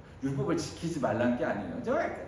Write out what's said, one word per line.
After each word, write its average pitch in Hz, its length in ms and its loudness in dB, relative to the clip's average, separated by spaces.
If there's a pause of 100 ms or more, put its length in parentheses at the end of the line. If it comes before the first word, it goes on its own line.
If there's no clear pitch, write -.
(240)
율법을 139 340 2
지키지 - 420 -4
말라는 120 380 4
게 - 80 0
아니에요. 104 380 -4
저 277 160 2 (280)